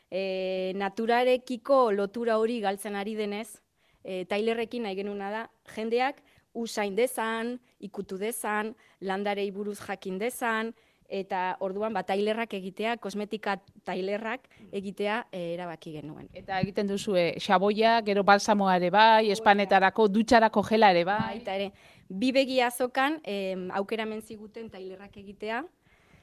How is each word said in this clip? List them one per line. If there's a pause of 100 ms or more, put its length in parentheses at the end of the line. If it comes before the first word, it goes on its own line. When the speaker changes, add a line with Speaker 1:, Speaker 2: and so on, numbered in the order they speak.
(100)
Speaker 1:
eh,
naturarekiko
lotura
hori
galtzen
ari
denez, (420)
eh,
tailerrekin
nahi
genuna
da, (240)
jendeak (320)
usain
dezan, (200)
ikutu
dezan, (260)
landarei
buruz
jakin
dezan, (320)
eta
orduan,
ba,
tailerrak
egitea,
kosmetika (260)
tailerrak (240)
egitea,
eh,
erabaki
genuen.
Speaker 2:
Eta
egiten
duzue
xaboia,
gero
balsamoa
ere
bai,
Speaker 1:
Hori
da.
Speaker 2:
espanetarako,
dutxarako
gela
ere
bai. (180)
Speaker 1:
Baita
ere. (360)
Bi
begi
azokan,
em,
aukera
eman
ziguten
tailerrak
egitea. (580)